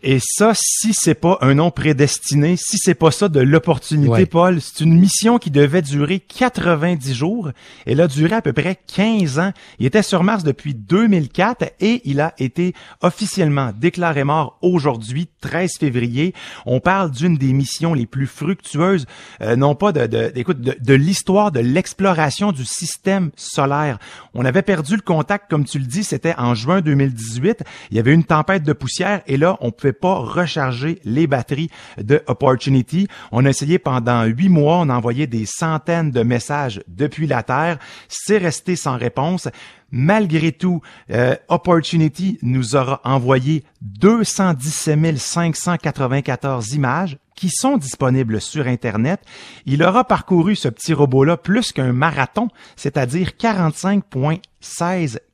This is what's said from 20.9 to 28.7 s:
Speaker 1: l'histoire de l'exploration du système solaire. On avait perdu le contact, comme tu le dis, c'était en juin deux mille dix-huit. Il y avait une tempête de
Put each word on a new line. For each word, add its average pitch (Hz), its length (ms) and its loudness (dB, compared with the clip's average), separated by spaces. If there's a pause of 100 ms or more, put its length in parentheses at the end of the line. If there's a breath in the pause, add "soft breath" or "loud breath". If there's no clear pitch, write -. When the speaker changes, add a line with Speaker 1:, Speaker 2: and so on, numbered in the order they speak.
Speaker 1:
l'histoire 190 580 2
de 123 80 0
l'exploration 170 920 0
du 131 120 -6
système 180 720 -4
solaire. 143 640 -2 (340 loud breath)
On 123 140 -2
avait 135 160 2
perdu 170 340 -2
le 202 60 -4
contact, 185 480 -2
comme 147 160 2
tu - 120 -6
le 135 60 -4
dis, 151 200 -4
c'était 165 340 -2
en 120 160 0
juin 135 260 0
deux 151 140 0
mille 139 180 2
dix-huit. 117 500 -4 (280 loud breath)
Il 107 80 0
y - 20 2
avait 127 140 4
une 165 100 4
tempête 160 380 0
de 147 100 0